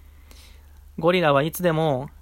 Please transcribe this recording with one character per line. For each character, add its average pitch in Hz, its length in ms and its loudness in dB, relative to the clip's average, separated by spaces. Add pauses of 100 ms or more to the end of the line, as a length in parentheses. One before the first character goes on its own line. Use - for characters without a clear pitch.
(1000)
ゴ 165 140 2
リ 180 80 2
ラ 151 120 2
は 139 120 2
い 160 80 -6
つ - 100 -10
で 175 80 2
も、 156 400 -2 (120)